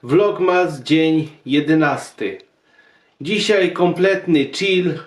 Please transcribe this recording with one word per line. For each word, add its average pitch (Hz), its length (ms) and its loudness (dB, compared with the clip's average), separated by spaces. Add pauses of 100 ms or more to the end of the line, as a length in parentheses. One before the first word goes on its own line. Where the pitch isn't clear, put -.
Vlogmas, 180 800 0
dzień 160 460 0 (160)
jedenasty. 143 920 -2 (840)
Dzisiaj 190 500 0
kompletny 175 800 0
chill 180 540 -2